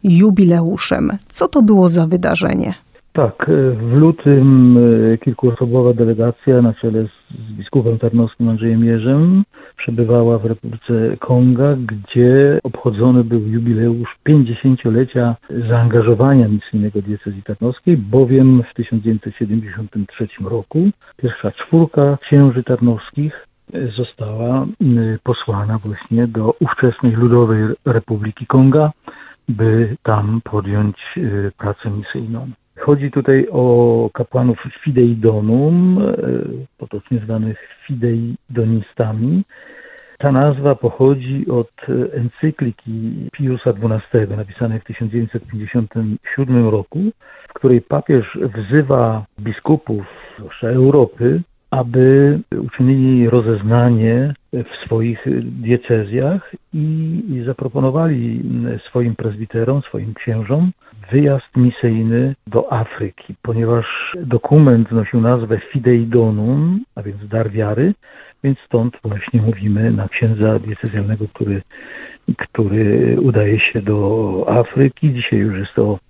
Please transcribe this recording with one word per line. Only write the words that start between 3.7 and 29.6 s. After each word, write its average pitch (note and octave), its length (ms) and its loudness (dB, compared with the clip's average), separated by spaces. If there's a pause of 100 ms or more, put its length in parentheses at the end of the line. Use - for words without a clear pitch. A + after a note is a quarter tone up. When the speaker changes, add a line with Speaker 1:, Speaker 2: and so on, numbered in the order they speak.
Speaker 2:
w A#2 160 -4
lutym, C3+ 880 6 (340)
e, A2+ 60 0
kilkuosobowa B2 760 0
delegacja A#2 720 2
na A#2 120 4
czele A2+ 300 -2
z, - 300 -14
z A2 180 -16
biskupem A2+ 460 -2
tarnowskim A#2 500 0
Andrzejem A2+ 360 0
Jerzem C#3 580 2 (340)
przebywała A#2 600 2
w G#2 60 -6
Republice A2+ 760 -4
Konga, B2+ 560 2
gdzie B2 840 2
obchodzony B2 600 0
był A2+ 160 -2
jubileusz A#2 840 -2
pięćdziesięciolecia B2 1120 0 (320)
zaangażowania A#2 800 4
misyjnego G#2 540 -2
diecezji G2+ 400 -8
tarnowskiej, B2 540 -2
bowiem B2+ 720 4
w - 40 -20
tysiąc A2+ 280 -4
dziewięćset A2 340 -4
siedemdziesiątym G#2+ 720 -6
trzecim - 400 -10
roku C3+ 440 -2 (260)
pierwsza A2+ 340 -4
czwórka D3 680 2
księży C#3 420 4
tarnowskich, B2 840 -2 (280)
e, C#3+ 140 -6
została, A#2 760 -6 (140)
m, A#2 420 2
posłana A2 560 -4
właśnie G#2+ 480 -4
do A2 340 -2
ówczesnej B2+ 520 0
Ludowej A2+ 500 2 (220)
Republiki A2 640 -4
Konga, C3+ 460 4 (560)
by A2 540 0